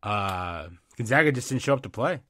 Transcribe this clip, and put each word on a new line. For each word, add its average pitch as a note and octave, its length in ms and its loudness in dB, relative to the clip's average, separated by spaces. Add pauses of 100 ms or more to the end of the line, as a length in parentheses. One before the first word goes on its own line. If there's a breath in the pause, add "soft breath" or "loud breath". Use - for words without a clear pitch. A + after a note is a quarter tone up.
Uh, F#2 640 -4 (300)
Gonzaga C3+ 340 4
just B2 180 -2
didn't B2+ 140 -2
show C#3 120 4
up C3 80 -4
to G#2+ 60 -12
play. C#3+ 300 -2 (120)